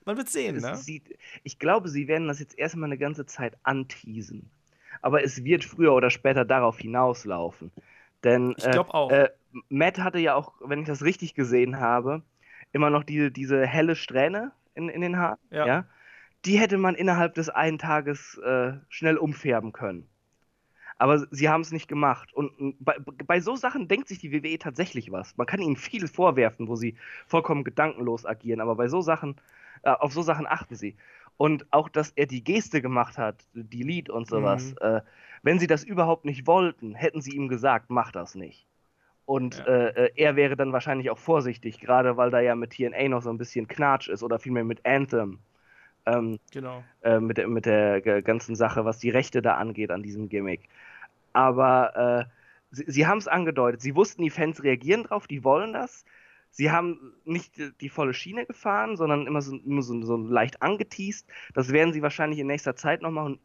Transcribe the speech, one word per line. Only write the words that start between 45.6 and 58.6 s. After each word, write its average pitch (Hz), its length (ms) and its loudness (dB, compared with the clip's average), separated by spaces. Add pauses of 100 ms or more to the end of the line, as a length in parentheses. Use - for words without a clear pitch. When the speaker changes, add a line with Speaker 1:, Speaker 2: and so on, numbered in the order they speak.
Speaker 2:
Ähm, 113 340 0 (120)
Speaker 1:
Genau. 127 320 -14 (200)
Speaker 2:
äh, 113 160 4
mit 113 180 -2
der, 98 100 0
mit 113 180 -2
der 104 360 4
g-, 101 200 2
ganzen 113 340 -2
Sache, 110 300 2
was 113 120 -2
die 117 140 -4
Rechte 127 300 0
da 107 140 4
angeht 104 360 -4
an 92 120 -4
diesem 104 260 -10
Gimmick. 98 380 -4 (680)
Aber, 127 920 4
äh, - 480 -20
sie, 139 120 -10
sie 147 200 2
haben's 202 200 0
angedeutet. 135 540 0
Sie 135 140 -6
wussten, 185 280 2
die 156 60 2
Fans 156 340 -4
reagieren 143 400 2
drauf, 208 240 -6
die 139 160 -10
wollen 170 300 2
das. - 320 -8 (460)
Sie 147 200 0
haben 160 420 -2 (120)
nicht 170 320 -8
die, 143 220 -12
die 139 100 -12
volle 139 240 -2
Schiene 214 320 -8
gefahren, 214 520 -4